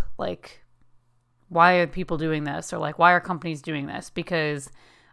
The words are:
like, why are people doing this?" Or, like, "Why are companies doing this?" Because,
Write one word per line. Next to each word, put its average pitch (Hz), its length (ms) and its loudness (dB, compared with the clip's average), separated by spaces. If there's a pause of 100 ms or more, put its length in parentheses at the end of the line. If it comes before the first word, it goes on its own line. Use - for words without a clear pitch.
(180)
like, - 460 -8 (840)
why 175 280 6
are 175 120 2
people 175 300 -4
doing 156 260 -2
this?" 147 300 -6
Or, 175 60 -6
like, 156 200 -6
"Why 175 140 8
are 180 60 6
companies 160 420 -6
doing 143 240 -6
this?" - 240 -10
Because, 156 600 -4 (420)